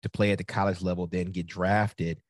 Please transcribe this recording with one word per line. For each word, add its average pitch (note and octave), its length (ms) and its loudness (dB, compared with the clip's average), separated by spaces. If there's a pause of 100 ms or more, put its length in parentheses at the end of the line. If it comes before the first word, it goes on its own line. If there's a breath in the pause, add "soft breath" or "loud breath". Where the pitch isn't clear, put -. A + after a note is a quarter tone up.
to - 60 -4
play G#2 220 2
at F#2+ 60 2
the F#2 80 -6
college G2 360 0
level, F2+ 260 -2
then F2+ 180 -2
get F2+ 200 -6
drafted F#2 840 0